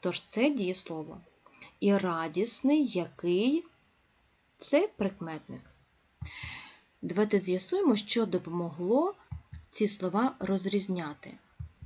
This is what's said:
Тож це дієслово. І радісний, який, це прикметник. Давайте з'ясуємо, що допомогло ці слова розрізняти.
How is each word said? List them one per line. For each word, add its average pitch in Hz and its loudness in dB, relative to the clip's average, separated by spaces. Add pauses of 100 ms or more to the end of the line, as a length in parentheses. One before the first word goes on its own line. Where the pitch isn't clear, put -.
Тож 175 -2
це 254 2
дієслово. 180 -4 (600)
І 202 4
радісний, 190 2
який, 190 0 (920)
це 339 2
прикметник. 165 -6 (1400)
Давайте 202 2
з'ясуємо, 202 2
що 220 2
допомогло 175 0 (560)
ці 214 0
слова 208 -2
розрізняти. 185 -2 (480)